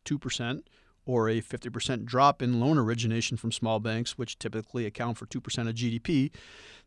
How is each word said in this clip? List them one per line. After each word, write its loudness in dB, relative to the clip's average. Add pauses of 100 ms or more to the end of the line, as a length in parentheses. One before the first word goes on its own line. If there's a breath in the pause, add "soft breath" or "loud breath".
two -2
percent, -6 (360 soft breath)
or 2
a 2
fifty -8
percent -4
drop 6
in 2
loan 4
origination 0
from -4
small 0
banks, -2
which -8
typically -6
account -4
for -14
two -6
percent -2
of -2
G -2
D 0
P, 2 (560 loud breath)